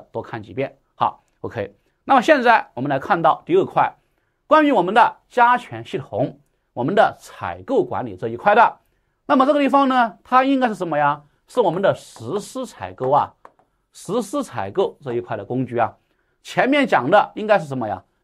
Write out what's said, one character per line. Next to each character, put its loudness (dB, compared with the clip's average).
多 -8
看 -12
几 -20
遍。 -8
好 -4
，O -10
K。 -10
那 0
么 4
现 2
在 2
我 -8
们 -4
来 -2
看 -2
到 2
第 0
二 2
块， 0
关 4
于 2
我 2
们 -2
的 4
加 2
权 -12
系 -10
统、 -6
我 -6
们 -2
的 2
采 -12
购 0
管 -6
理 -12
这 -8
一 -8
块 2
的。 4
那 0
么 4
这 2
个 2
地 2
方 2
呢， 0
它 2
应 0
该 2
是 -2
什 -6
么 -4
呀？ 0
是 -2
我 2
们 -4
的 2
实 -10
施 -12
采 -14
购 -6
啊， 0
实 -6
施 -6
采 -8
购 -4
这 -10
一 -4
块 -8
的 -10
工 -4
具 -6
啊。 -2
前 0
面 2
讲 0
的 4
应 -8
该 4
是 -2
什 -8
么 -6
呀？ -6